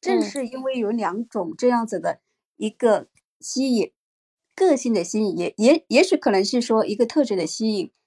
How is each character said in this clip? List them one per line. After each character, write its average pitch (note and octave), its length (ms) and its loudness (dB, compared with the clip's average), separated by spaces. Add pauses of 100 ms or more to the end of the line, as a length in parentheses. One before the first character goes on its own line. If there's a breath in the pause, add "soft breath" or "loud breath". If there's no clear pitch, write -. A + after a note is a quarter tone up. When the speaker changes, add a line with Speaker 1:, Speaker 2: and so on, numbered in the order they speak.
Speaker 1:
正 F4+ 220 0
是 C#4 240 -6
因 C4 160 -10
为 C4 160 -4
有 G#3 120 -2
两 G#3+ 380 -4
种 F3 280 -6
这 B3 120 0
样 A#3+ 180 0
子 F#3+ 140 -6
的 E3 200 -4 (360)
一 G#3+ 140 -4
个 G#3 360 2 (340)
吸 C4 360 -2
引， G3+ 100 0
Speaker 2:
嗯。 - 60 -12 (640)
Speaker 1:
个 F4+ 200 4
性 B3 160 -2
的 F3+ 120 0
吸 G#3+ 180 -4
引， F3+ 160 -2
也， F3 180 -4
也， C4 320 4
也 B3+ 140 6
许 F#4+ 140 2
可 - 160 0
能 F#3+ 120 2
是 B3 160 -2
说 A3 240 2
一 G#3 120 -4
个 A#3 100 2
特 D4+ 180 0
质 G#3+ 120 -4
的 E3+ 100 -2
吸 A3 300 -2
引， F3 160 -6 (140)